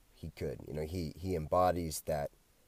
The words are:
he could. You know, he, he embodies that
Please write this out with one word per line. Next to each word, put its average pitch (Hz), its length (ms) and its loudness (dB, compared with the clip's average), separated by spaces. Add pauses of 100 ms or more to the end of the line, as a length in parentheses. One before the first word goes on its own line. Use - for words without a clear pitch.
(140)
he 80 180 -10
could. 71 360 -6
You - 60 -8
know, 76 100 -2
he, 80 320 -4
he 90 200 -2
embodies 85 680 4
that 76 260 -2 (360)